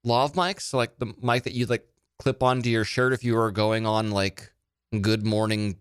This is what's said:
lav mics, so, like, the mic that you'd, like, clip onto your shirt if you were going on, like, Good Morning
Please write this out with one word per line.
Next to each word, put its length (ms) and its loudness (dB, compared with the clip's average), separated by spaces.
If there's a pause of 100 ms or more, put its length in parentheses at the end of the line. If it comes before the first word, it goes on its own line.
lav 300 2
mics, 300 -2
so, 140 -4
like, 220 -2
the 220 -6
mic 220 0
that 100 -8
you'd, 160 -2
like, 180 -2 (320)
clip 240 -2
onto 260 2
your 160 2
shirt 280 0
if 100 -4
you 120 0
were 140 2
going 380 0
on, 240 0
like, 400 -2 (480)
Good 260 0
Morning 560 0